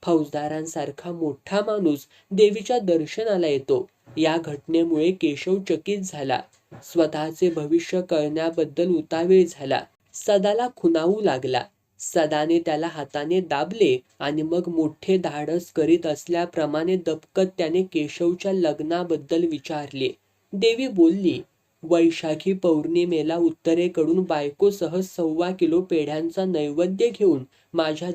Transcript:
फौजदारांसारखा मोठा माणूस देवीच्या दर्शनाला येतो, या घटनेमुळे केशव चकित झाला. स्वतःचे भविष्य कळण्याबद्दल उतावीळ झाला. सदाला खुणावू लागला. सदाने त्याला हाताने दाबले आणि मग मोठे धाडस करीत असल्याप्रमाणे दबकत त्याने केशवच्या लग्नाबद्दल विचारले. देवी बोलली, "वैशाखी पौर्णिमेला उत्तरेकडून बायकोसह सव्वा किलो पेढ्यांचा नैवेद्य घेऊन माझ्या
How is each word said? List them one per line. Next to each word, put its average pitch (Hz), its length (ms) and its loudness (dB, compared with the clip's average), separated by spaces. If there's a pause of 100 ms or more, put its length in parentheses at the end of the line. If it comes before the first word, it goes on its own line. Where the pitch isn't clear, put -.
फौजदारांसारखा 156 1080 -4
मोठा 170 480 -4
माणूस 202 400 0 (320)
देवीच्या 208 480 2
दर्शनाला 180 680 0
येतो, 135 420 0 (280)
या 156 200 2
घटनेमुळे 165 760 0
केशव 180 460 -2 (120)
चकित 202 340 -2
झाला. 143 380 -4 (420)
स्वतःचे 160 640 0
भविष्य 165 600 0
कळण्याबद्दल 160 800 0
उतावीळ 175 600 4
झाला. 135 320 -4 (320)
सदाला 208 640 2
खुणावू 170 460 2
लागला. 131 420 0 (360)
सदाने 156 600 2
त्याला 165 280 -2
हाताने 156 540 -2
दाबले 156 600 0 (180)
आणि 147 220 -2
मग 165 260 -2
मोठे 165 500 0
धाडस 156 540 -4
करीत 165 340 2
असल्याप्रमाणे 165 880 -2
दबकत 175 640 -2
त्याने 175 260 0
केशवच्या 175 680 -2
लग्नाबद्दल 165 960 0
विचारले. 143 600 -4 (440)
देवी 226 340 0
बोलली, 175 540 2 (420)
"वैशाखी 165 680 2
पौर्णिमेला 165 840 0
उत्तरेकडून 170 880 2
बायकोसह 170 760 0
सव्वा 175 520 -2
किलो 175 300 2
पेढ्यांचा 165 640 -2
नैवेद्य 180 640 0
घेऊन 170 340 2 (300)
माझ्या 160 400 -2